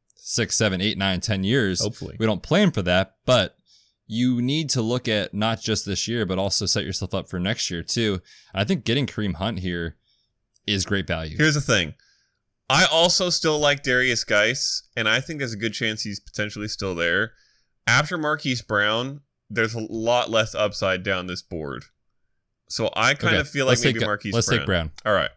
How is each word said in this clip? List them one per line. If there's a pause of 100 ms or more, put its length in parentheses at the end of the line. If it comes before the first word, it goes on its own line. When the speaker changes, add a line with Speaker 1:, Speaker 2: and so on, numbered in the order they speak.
(160)
Speaker 1:
six,
seven,
eight,
nine,
ten
years.
Speaker 2:
Hopefully.
Speaker 1:
We
don't
plan
for
that, (100)
but (480)
you
need
to
look
at
not
just
this
year,
but
also
set
yourself
up
for
next
year,
too. (320)
I
think
getting
Kareem
Hunt
here (720)
is
great
value.
Speaker 2:
Here's
the
thing. (760)
I
also
still
like
Darius
Geis, (120)
and
I
think
there's
a
good
chance
he's
potentially
still
there. (540)
After
Marquise
Brown, (280)
there's
a (100)
lot
less
upside
down
this
board. (840)
So
I
kind
Speaker 1:
Okay,
Speaker 2:
of
feel
like
Speaker 1:
let's
Speaker 2:
maybe
Speaker 1:
take,
Speaker 2:
Marquise
Speaker 1:
let's
Speaker 2:
Brown.
Speaker 1:
take
Brown. (140)
Speaker 2:
All
right,